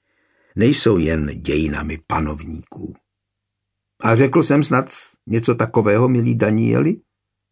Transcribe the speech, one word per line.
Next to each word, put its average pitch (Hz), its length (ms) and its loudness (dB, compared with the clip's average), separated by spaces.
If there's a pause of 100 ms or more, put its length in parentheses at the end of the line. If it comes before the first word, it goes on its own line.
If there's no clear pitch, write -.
(560)
nejsou 117 420 2
jen 78 280 0
dějinami 73 800 -4
panovníků.“ 78 880 -8 (1040)
„A 113 140 2
řekl 135 280 4
jsem 143 200 2
snad 135 260 -2 (380)
něco 117 280 0
takového, 113 540 2
milý 120 260 2
Danieli?“ 113 600 2 (560)